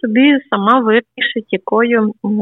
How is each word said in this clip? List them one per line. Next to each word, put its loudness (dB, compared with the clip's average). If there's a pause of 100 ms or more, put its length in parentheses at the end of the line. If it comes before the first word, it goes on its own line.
собі 2 (120)
сама 0
вирішить, -2
якою -2 (280)